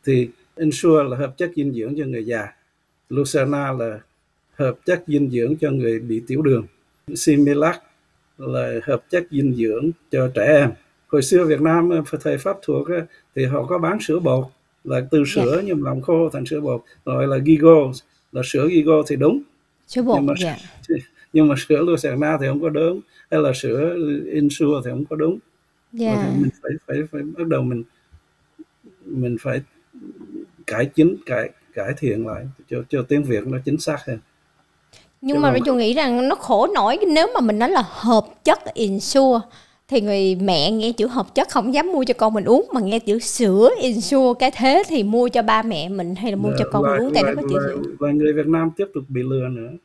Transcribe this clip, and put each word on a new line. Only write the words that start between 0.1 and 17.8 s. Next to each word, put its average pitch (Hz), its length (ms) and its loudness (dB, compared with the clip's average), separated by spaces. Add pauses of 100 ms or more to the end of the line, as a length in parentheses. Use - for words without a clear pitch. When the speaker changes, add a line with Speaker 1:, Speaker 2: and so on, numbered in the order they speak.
Speaker 1:
Ensure 156 540 2
là 123 60 -4
hợp 135 200 -6
chất 175 200 -4
dinh 143 160 -2
dưỡng 117 260 -6
cho 151 60 -4
người 117 220 -6
già. 113 200 -4 (600)
Lucerna 139 640 -2
là 113 280 -6 (540)
hợp 131 200 -2 (120)
chất 175 200 0
dinh 143 240 0
dưỡng 123 300 -2
cho 147 100 0
người 117 300 -2
bị 113 260 -6
tiểu 135 160 -2
đường. 123 240 2 (480)
Similac 147 680 2 (560)
là 127 340 -4 (120)
hợp 123 260 -2
chất 175 200 -2
dinh 139 240 0
dưỡng 117 360 0 (200)
cho 127 240 0
trẻ 107 100 0
em. 143 260 6 (380)
Hồi 143 140 2
xưa 175 220 4
Việt 151 160 2
Nam, 165 300 4 (320)
thầy 143 160 -2
Pháp 190 240 -4
thuộc 143 260 -2
á, 170 180 -4 (300)
thì 135 80 0
họ 131 220 -2
có 180 120 -2
bán 175 220 -2
sữa 160 180 -2
bột, 131 260 0 (400)
là 131 160 -2 (100)
từ 156 80 4
Speaker 2:
Dạ. 143 60 4 (200)
Speaker 1:
sữa 160 200 0
nhưng 175 180 -2
mà 131 80 -2
làm 131 120 -4
khô 165 300 2
thành 131 140 -8
sữa - 140 -4
bột, 127 220 -4 (220)
gọi 131 220 -2
là 135 120 0
Gigo, 151 540 6 (400)